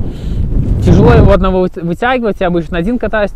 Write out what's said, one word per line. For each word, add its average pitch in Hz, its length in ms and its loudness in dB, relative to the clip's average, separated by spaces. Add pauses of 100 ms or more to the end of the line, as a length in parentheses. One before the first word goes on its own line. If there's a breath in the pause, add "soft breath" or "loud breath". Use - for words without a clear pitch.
(840 loud breath)
Тяжело - 300 4
его 226 180 6
одного 190 300 2
выт-, 185 220 -4
вытягивать, 226 560 -2
я 196 80 0
обычно 170 300 -2
один 185 200 -2
катаюсь 214 380 -2